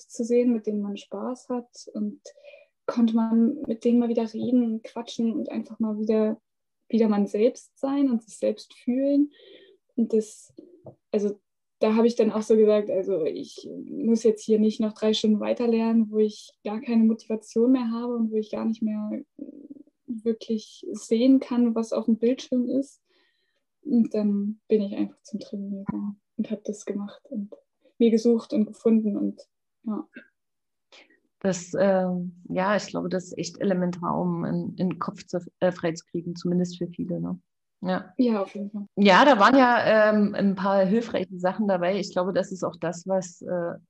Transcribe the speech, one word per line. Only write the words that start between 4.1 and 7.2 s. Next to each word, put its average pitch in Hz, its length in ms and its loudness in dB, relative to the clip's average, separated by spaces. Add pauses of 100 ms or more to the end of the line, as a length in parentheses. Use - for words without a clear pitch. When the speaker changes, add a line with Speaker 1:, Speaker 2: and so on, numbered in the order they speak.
Speaker 1:
reden 233 320 0
und 220 200 -4
quatschen 233 480 -6
und - 180 -6
einfach 220 300 -10
mal 214 180 -2
wieder, 214 420 0 (480)
wieder 226 200 2
man 208 180 2